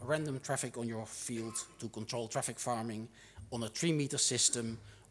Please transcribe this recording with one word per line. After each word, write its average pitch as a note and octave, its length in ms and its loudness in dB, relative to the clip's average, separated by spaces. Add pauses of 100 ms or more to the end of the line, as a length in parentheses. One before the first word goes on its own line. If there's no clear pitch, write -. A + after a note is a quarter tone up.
random D3 380 2
traffic C3 360 0
on A#2 100 0
your A2 200 -2
field A2+ 480 -4 (240)
to A#2 100 -2
controlled A2+ 400 -2
traffic B2+ 300 -2
farming A2+ 480 0 (440)
on A#2 120 -2
a G#2+ 60 -2
three E3+ 240 2
meter C#3+ 260 2
system A#2 580 4 (340)